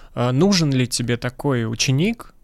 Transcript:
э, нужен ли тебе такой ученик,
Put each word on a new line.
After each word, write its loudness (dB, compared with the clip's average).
э, 0
нужен 2
ли 2
тебе -2
такой -2
ученик, -2